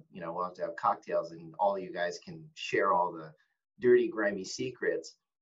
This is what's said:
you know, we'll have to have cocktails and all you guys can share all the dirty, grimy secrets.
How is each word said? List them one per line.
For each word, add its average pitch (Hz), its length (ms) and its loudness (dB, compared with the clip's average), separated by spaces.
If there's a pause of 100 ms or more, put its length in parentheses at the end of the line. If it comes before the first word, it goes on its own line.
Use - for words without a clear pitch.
(120)
you 95 80 -14
know, 85 140 -6
we'll 90 100 -2
have 90 120 -6
to 85 80 -6
have 82 120 -6
cocktails - 560 0
and 82 280 -14
all 98 200 4
you 90 140 -8
guys 87 260 -2
can 80 360 -16
share - 380 2
all 87 180 4
the 80 200 -12 (480)
dirty, 123 300 6
grimy 101 340 -2
secrets. - 720 -4 (260)